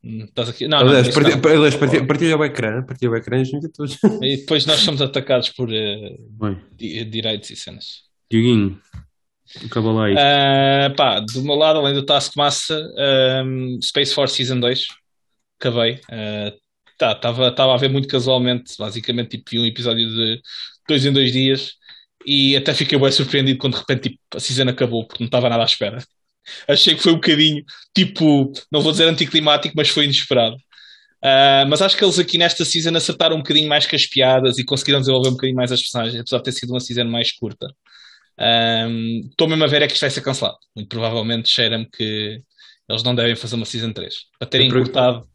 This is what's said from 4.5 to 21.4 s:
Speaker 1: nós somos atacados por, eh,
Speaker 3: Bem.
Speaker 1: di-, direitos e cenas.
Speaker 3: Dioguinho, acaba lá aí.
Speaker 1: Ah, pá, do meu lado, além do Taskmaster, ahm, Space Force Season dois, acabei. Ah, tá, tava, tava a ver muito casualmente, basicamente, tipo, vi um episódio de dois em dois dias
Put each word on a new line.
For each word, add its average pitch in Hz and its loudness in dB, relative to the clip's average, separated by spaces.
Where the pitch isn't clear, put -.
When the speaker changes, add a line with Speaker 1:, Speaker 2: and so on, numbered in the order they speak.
Speaker 1:
nós 151 0
somos 147 0
atacados 131 -2
por, 117 -8
eh, 107 -6
Speaker 3:
Bem. 101 -4
Speaker 1:
di-, 113 -10
direitos 110 -6
e - -18
cenas. - -18
Speaker 3:
Dioguinho, 113 4
acaba 113 -2
lá 110 2
aí. 101 2
Speaker 1:
Ah, 139 4
pá, 120 2
do 120 -6
meu 143 -2
lado, 156 4
além 139 0
do 139 -4
Taskmaster, 143 -2
ahm, 131 0
Space 143 -2
Force 135 -2
Season 127 -2
dois, 123 2
acabei. 117 0
Ah, 107 -8
tá, 113 2
tava, 120 0
tava 131 2
a 123 2
ver 135 2
muito 135 -2
casualmente, 123 -2
basicamente, 110 -6
tipo, - -16
vi 117 -4
um 120 0
episódio 117 -2
de 113 -4
dois 139 2
em 143 2
dois 135 2
dias 135 0